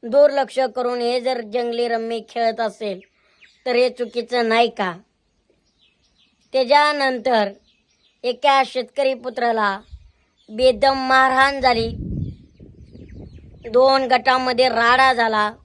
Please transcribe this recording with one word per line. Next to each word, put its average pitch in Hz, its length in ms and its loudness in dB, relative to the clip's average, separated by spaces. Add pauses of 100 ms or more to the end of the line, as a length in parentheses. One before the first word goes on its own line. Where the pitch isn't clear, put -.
दुर्लक्ष 277 560 2 (180)
करून 247 240 -4
हे 240 200 -2
जर 247 200 -4 (120)
जंगली 240 360 -4
रम्मी 226 400 -4
खेळत 226 320 -4
असेल 208 400 -6 (680)
तर 247 80 -2
हे 247 160 2
चुकीचं 240 580 -4
नाही 233 200 2
का? 196 240 -6 (1600)
त्याच्यानंतर 262 960 2 (720)
एका 269 420 2
शेतकरी 262 480 -4
पुत्राला 226 680 -4 (680)
बेदम 254 600 0
मारहाण 262 520 2
झाली, 233 280 0 (1800)
दोन 262 360 4
गटामध्ये 254 640 2
राडा 247 440 4
झाला. 220 400 0 (120)